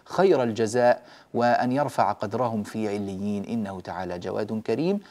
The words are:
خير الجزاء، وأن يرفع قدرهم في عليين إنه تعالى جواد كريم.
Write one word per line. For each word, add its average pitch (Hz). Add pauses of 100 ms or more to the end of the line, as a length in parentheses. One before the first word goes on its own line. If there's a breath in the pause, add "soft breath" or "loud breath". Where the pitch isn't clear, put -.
خير 170
الجزاء، 120 (300 loud breath)
وأن 120
يرفع 127
قدرهم 113
في 110
عليين 101
إنه 98
تعالى 90
جواد 107
كريم. 160 (100)